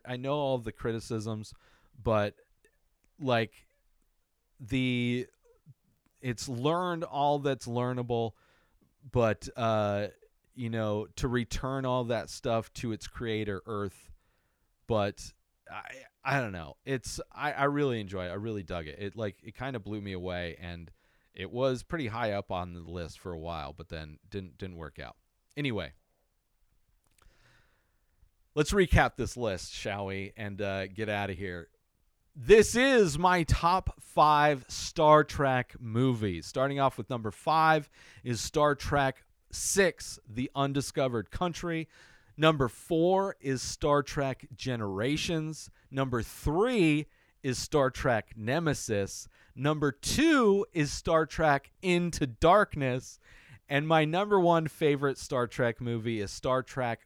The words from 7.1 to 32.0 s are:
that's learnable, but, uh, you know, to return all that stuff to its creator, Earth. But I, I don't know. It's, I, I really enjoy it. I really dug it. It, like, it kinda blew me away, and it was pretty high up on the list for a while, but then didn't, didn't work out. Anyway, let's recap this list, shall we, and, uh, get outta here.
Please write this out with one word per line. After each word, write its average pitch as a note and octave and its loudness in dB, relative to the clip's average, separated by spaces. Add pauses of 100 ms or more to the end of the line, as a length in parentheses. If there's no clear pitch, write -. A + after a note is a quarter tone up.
that's C3+ -2
learnable, A#2+ -2 (800)
but, A2 2 (120)
uh, G#2+ 0 (480)
you A#2+ -6
know, G#2+ -2 (100)
to C#3 -2
return C3 -2
all B2+ 0
that A2+ -4
stuff A2+ -2
to A#2 -4
its - -8
creator, G#2+ -4
Earth. G2+ -6 (760)
But G#2 0 (480)
I, - -6
I C#3 0
don't A2 -4
know. E2 -12
It's, C3 -6 (100)
I, C#3+ -4
I C#3 0
really C#3+ 2
enjoy F#2+ -6
it. F2+ -6
I F2 -6
really G#2 -6
dug E2+ -6
it. D2+ -12
It, G2 -8
like, G#2 -6
it G#2+ -18
kinda B2+ -8
blew G#2 -8
me G2+ -8
away, F2 -6
and E2+ -14 (440)
it F#2 -10
was B2 -2
pretty E3 -6
high A2 -4
up G2+ -4
on F2+ -6
the F2 -14
list E2+ -10
for F#2 -12
a E2 -10
while, D#2 -10
but D#2+ -18
then D#2 -12 (120)
didn't, F#2+ -12
didn't F#2 -12
work D2+ -14
out. B1 -14 (400)
Anyway, A2 -6 (2500)
let's D3+ 2
recap E3+ 4
this A#2 -4
list, G#2+ -4
shall G2+ -6
we, G2 -6
and, G2+ -8
uh, G2 -2
get G2+ -6
outta G2+ -2
here. F2 -8 (680)